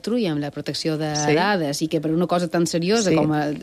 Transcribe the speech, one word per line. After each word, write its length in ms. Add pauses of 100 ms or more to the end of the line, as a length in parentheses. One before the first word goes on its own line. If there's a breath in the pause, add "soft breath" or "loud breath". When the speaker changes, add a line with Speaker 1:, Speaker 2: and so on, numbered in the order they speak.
Speaker 1:
trulla 300
amb 100
la 80
protecció 480
de 160
Speaker 2:
Sí. 180
Speaker 1:
dades 480
i 60
que 160
per 80
una 160
cosa 240
tan 160
seriosa 420
Speaker 2:
Sí. 60
Speaker 1:
com 180
el, 280